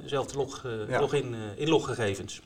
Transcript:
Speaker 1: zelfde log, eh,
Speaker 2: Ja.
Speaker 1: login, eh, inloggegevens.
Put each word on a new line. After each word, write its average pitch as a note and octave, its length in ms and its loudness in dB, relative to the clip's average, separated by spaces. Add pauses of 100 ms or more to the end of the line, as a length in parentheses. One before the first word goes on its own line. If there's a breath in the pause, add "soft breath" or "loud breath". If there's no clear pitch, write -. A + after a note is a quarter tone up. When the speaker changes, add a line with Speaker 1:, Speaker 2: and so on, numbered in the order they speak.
Speaker 1:
zelfde C3+ 300 -2
log, C3+ 280 -2
eh, A2+ 240 -4
Speaker 2:
Ja. B2 120 2
Speaker 1:
login, C3+ 340 2
eh, G#2+ 260 -6
inloggegevens. A#2 840 2